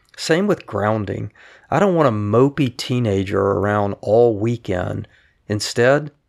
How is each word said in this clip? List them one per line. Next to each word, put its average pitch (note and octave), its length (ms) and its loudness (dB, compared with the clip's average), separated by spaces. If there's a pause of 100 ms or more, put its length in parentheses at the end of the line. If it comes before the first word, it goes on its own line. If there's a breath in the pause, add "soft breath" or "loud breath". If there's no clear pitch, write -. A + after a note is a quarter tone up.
(160 soft breath)
Same F3+ 320 -2
with - 180 -4
grounding. G#2 640 -4 (400 loud breath)
I - 80 0
don't F#3+ 160 2
want D#3 140 2
a - 20 0
mopey A#2 680 2
teenager G2 640 -2
around G2+ 600 0
all A2+ 360 4
weekend. G2+ 720 -4 (400 soft breath)
Instead, C3 640 0 (180)